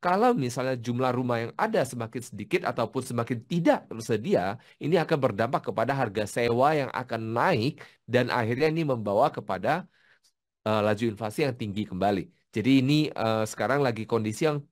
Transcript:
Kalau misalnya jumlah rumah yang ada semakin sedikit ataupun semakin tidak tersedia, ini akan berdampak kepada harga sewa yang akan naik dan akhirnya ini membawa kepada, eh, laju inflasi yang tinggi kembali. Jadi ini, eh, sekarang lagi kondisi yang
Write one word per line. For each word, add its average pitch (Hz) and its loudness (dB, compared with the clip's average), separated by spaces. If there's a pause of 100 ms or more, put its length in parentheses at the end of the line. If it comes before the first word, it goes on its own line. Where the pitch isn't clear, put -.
Kalau 202 4
misalnya 131 -2
jumlah 120 0
rumah 120 -2
yang - -14
ada 208 0
semakin 117 -8
sedikit - -4
ataupun 123 -2
semakin 117 -4
tidak 175 2
tersedia, 107 0 (240)
ini 151 0
akan 156 2
berdampak 123 0
kepada 113 0
harga 110 -2
sewa 120 2
yang 139 0
akan 113 -4
naik 143 0 (240)
dan 120 2
akhirnya 120 0
ini 160 -2
membawa 113 2
kepada, 110 -2 (800)
eh, 110 2
laju 107 2
inflasi 110 -4
yang 127 -2
tinggi 107 -6
kembali. 92 0 (280)
Jadi 110 0 (100)
ini, 139 4 (140)
eh, 110 0
sekarang 127 0
lagi 110 -2
kondisi 113 0
yang 143 -2